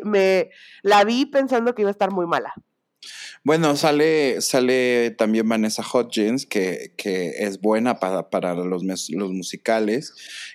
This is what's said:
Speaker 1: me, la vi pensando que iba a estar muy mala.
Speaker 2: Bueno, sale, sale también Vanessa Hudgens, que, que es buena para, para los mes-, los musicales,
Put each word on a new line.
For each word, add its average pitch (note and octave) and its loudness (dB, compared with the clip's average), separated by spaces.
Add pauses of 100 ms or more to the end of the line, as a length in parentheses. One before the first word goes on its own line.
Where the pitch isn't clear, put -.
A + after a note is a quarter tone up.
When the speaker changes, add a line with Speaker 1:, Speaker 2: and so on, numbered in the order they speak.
Speaker 1:
me, F#3+ 2 (320)
la G#3 6
vi A#3+ 2
pensando B3+ 0
que G#3+ -6
iba G3+ 2
a - 2
estar G3+ -2
muy F3+ -2
mala. C#3 -2 (920)
Speaker 2:
Bueno, D#3 2
sale, D3 2
sale B2 2
también A2 0
Vanessa A2 0
Hudgens, A#2 0
que, F#2 -4
que F#2 -4
es G2 -4
buena A2 0
para, F#2 -4
para F2+ -2
los F2+ -4
mes-, F#2+ -6
los F#2 -4
musicales, A2 -4 (420)